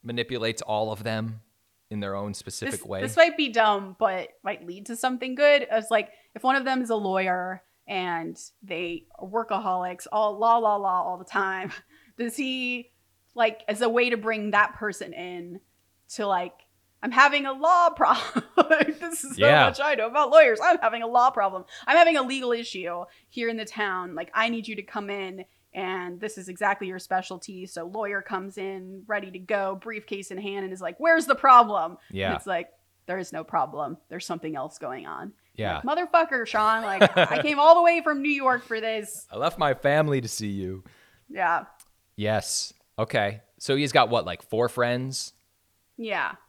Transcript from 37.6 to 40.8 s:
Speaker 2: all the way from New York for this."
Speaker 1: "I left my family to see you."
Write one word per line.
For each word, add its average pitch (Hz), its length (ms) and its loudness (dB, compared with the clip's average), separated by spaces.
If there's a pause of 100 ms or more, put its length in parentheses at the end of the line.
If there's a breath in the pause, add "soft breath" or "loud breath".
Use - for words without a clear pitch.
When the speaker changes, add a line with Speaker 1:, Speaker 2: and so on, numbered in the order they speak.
Speaker 2:
all 320 160 10
the 349 60 6
way 339 200 4
from 302 200 -2
New 294 100 0
York 254 320 0
for 226 160 -6
this." 220 500 -8
Speaker 1:
"I 101 60 -12
left 139 220 -2
my 147 160 2
family 147 460 2
to 120 80 -8
see 107 220 -6
you." 95 320 -6 (460 soft breath)